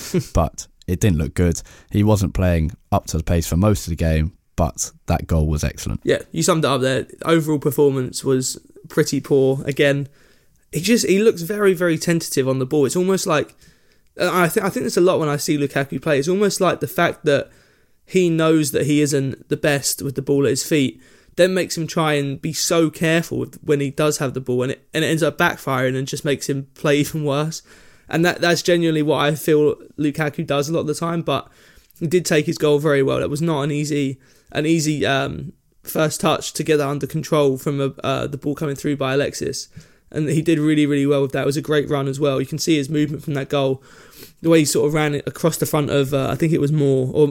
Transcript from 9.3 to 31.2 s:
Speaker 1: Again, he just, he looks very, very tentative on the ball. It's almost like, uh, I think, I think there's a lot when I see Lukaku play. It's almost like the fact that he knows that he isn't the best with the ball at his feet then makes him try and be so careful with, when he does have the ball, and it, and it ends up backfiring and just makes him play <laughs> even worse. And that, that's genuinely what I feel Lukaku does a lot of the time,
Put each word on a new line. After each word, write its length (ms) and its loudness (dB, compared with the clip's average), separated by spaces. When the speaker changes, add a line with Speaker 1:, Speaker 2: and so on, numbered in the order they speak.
Speaker 1:
Again, 440 0
he 80 -4
just, 260 2
he 160 4
looks 200 2
very, 300 2
very 240 0
tentative 520 -2
on 100 0
the 60 -2
ball. 200 2
It's 120 0
almost 280 0
like, 300 -2
uh, 140 0
I 160 4
think, 160 0
I 40 0
think 140 -4
there's 140 -2
a 40 4
lot 200 4
when 80 0
I 80 -2
see 200 -2
Lukaku 440 -4
play. 180 0
It's 80 -2
almost 320 0
like 220 0
the 60 -4
fact 360 -2
that 260 2
he 240 2
knows 420 2
that 140 0
he 140 2
isn't 480 -2
the 80 -2
best 460 -2
with 140 -6
the 60 -6
ball 240 2
at 40 2
his 180 -2
feet 340 0
then 160 4
makes 240 -4
him 100 -4
try 280 -2
and 260 -4
be 100 -6
so 380 0
careful 500 -2
with, 240 -8
when 160 0
he 100 -2
does 280 -2
have 160 -4
the 80 -6
ball, 220 -2
and 100 -4
it, 200 -18
and 120 0
it 20 0
ends 160 0
up 140 0
backfiring 600 -2
and 80 -4
just 200 -8
makes 240 -2
him 240 -4
play 240 0
<laughs> 20 4
even 240 -2
worse. 380 -2
And 140 2
that, 160 0
that's 200 2
genuinely 400 2
what 180 2
I 160 2
feel 400 4
Lukaku 480 -2
does 240 0
a 40 -4
lot 80 0
of 60 -4
the 60 -2
time, 300 -4